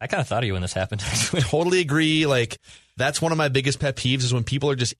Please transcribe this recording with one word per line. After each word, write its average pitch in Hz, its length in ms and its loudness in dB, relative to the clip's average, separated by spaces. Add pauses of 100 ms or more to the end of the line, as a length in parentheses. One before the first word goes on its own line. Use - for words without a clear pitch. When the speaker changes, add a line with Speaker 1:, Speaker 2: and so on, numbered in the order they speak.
Speaker 1:
I 120 60 -10
kinda 180 180 -2
thought 120 200 -2
of - 20 0
you 101 60 0
when 92 100 -2
this 90 100 -4
happened, 95 300 -4
<laughs> - 40 -6
actually. - 360 0
Speaker 2:
Totally 175 380 2
agree. 156 460 2
Like, 123 320 0 (380)
that's 139 240 0
one 165 120 2
of 160 60 0
my 151 100 4
biggest 135 320 0
pet 139 160 -2
peeves 127 260 0
is 123 100 0
when 120 120 0
people 139 260 -2
are 139 60 0
just 123 240 -2